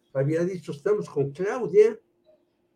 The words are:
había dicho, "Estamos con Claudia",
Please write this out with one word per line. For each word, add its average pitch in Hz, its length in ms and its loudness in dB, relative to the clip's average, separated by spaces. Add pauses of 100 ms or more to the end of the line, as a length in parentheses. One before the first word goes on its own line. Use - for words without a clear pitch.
(120)
había 151 320 0
dicho, 180 280 -6
"Estamos 190 380 -4
con 139 220 -4
Claudia", 214 680 2 (760)